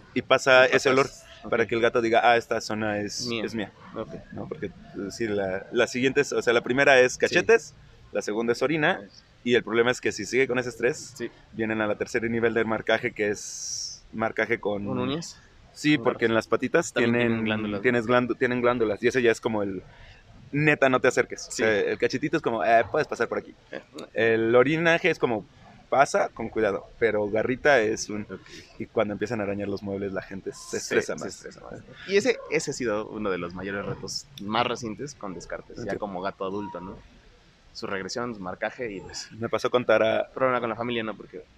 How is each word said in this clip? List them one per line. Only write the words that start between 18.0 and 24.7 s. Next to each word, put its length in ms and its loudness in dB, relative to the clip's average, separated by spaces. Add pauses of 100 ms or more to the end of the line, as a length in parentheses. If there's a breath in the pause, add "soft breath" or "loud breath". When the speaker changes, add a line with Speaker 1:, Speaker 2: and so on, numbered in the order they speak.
Speaker 1:
glándu-, 300 2
tienen 240 0
glándulas, 420 0
y 60 4
ese 140 2
ya 100 6
es 80 -2
como 220 -2
el, 200 -4 (720 loud breath)
"Neta, 380 4
no 100 2
te 80 4
acerques". 320 0 (100)
Speaker 2:
Sí. 120 -2
Speaker 1:
O 40 4
sea, 140 4
el 180 0
cachetito 380 -2
es 60 -2
como, 220 -2
"Eh, 260 6
puedes 180 -2
pasar 200 -2
por 100 -4
aquí". 160 -12 (180)
Speaker 2:
Eh. 80 -10 (320)
Speaker 1:
El 420 2
orinaje 560 4